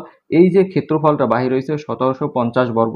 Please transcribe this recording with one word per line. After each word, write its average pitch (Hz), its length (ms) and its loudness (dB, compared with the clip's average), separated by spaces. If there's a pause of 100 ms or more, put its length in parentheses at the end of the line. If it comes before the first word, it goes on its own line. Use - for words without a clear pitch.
(300)
এই 170 200 6
যে 190 140 4
ক্ষেত্রফলটা 151 640 0
বাহির 123 260 0
হইছে 135 260 -2
সতেরোশো 131 500 -4
পঞ্চাশ 123 420 -2
বর্গ 113 260 0